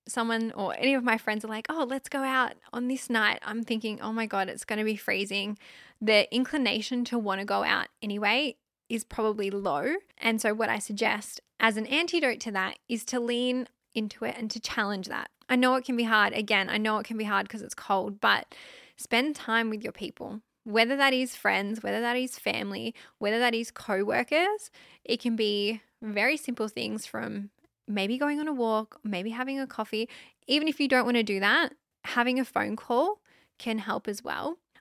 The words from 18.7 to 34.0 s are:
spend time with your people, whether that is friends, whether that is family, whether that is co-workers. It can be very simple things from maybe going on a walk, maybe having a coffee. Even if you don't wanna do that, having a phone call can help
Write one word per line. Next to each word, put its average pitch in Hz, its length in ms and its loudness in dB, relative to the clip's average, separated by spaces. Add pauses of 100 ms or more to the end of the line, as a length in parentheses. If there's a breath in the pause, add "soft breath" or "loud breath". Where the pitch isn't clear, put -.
spend 277 380 0
time 226 340 0
with 214 140 -6
your 214 80 -6
people, - 500 -10 (220)
whether 226 320 4
that 277 180 4
is 254 220 0
friends, 202 460 0
whether 202 200 -2
that 240 140 0
is 254 220 -4
family, 214 560 -4 (240 loud breath)
whether 214 220 0
that 240 160 4
is 226 160 -4
co-workers. 240 1000 0 (340 loud breath)
It 240 160 -2
can 233 160 0
be 208 460 0 (200)
very 220 360 0
simple 240 300 -4
things 214 380 -6
from 214 440 -8 (380)
maybe 208 300 -2
going 294 220 0
on 302 80 -2
a 302 60 -2
walk, 220 500 0
maybe 202 280 -4
having 254 280 -4
a 269 80 -4
coffee. 220 400 -4 (400 loud breath)
Even 294 200 4
if 294 120 0
you 285 80 2
don't 254 180 4
wanna 240 180 4
do 202 160 0
that, 240 340 4 (320)
having 247 340 2
a 254 60 0
phone 208 300 -2
call 294 460 0 (360 soft breath)
can 220 220 -4
help 208 280 -6